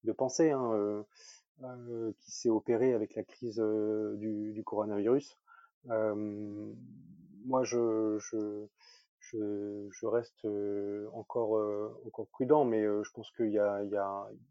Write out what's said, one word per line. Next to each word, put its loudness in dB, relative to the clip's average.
de 0
pensée, 4
hein, 2
euh, 0
euh, -6
qui -20
s'est 2
opéré 4
avec -2
la -4
crise, -8
euh, 2
du, -4
du -8
coronavirus. 0
Euh, 2
moi, 2
je, 2
je, -4
je, -6
je -10
reste, -2
euh, -2
encore, 0
euh, 0
encore -10
prudent, 4
mais, 2
euh, 2
je -8
pense -14
qu'il 0
y 2
a, 2
il -4
y -2
a -2